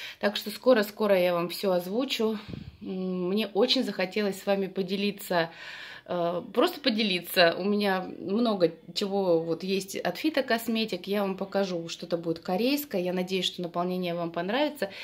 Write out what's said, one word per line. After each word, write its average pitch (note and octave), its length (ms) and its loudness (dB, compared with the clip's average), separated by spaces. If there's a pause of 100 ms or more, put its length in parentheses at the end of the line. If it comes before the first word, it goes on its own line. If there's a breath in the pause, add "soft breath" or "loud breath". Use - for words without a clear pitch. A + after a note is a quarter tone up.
(200 loud breath)
Так G#3 180 0
что - 140 -8
скоро-скоро G#3 680 4
я F3+ 140 4
вам E3+ 160 0
все F#3+ 240 0
озвучу. A3 640 0 (420 loud breath)
М, F#3 480 -2
мне G#3 180 0
очень B3 360 2
захотелось F#3+ 580 -2
с - 40 -8
вами G3 220 2
поделиться, F#3+ 840 -2 (580 loud breath)
э, F3 340 -2 (120)
просто E4 280 2
поделиться. F#3 800 4
У F#3 60 -2
меня G3+ 400 2 (140)
много G3 520 2 (240)
чего F#3+ 460 2
вот E3 220 -2
есть F#3+ 340 -2
от - 200 -2
Фитокосметик. A3+ 920 0
Я G3+ 160 0
вам F#3+ 140 -2
покажу, F#3 520 -2
что-то F3 280 -6
будет E3 220 -2
корейское. A3+ 640 0
Я F3+ 120 -2
надеюсь, F#3 320 0
что - 160 -4
наполнение F3 540 -2
вам E3+ 160 -4
понравится. G#3 580 -2 (140 loud breath)